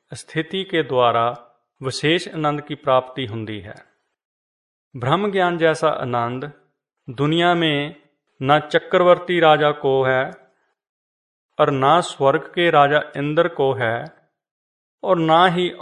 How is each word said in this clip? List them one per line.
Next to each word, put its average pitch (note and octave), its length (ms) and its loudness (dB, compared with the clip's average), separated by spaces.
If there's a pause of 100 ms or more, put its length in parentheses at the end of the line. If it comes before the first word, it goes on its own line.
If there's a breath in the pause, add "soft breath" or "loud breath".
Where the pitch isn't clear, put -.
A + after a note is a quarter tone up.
(120)
स्थिति D#3+ 520 -8
के F3 180 -2
द्वारा A#2+ 440 2 (540)
विशेष D3+ 480 -2
आनंद D3 340 -4
की D3 180 -12
प्राप्ति B2+ 460 0
होती G#2+ 340 -10
है। G2 160 -18 (1160)
ब्रह्म D3+ 360 -2
ज्ञान F3+ 280 -2
जैसा D#3+ 300 0 (120)
आनंद B2 500 -6 (580)
दुनिया D#3 460 0
में D3+ 420 -2 (440)
ना C#3+ 180 2
चक्रवर्ती F3 840 2
राजा D3+ 380 4
को C3+ 260 0
है C3 180 0 (1400)
और D3 120 2
ना C#3 340 2
स्वर्ग C#3+ 500 -2
के F3 160 0
राजा D3 320 4 (140)
इंद्र D3+ 380 0
को C3+ 200 0
है A#2 220 -2 (1040)
और F#3 160 2
ना D#3+ 300 4
ही F3 220 -2 (120)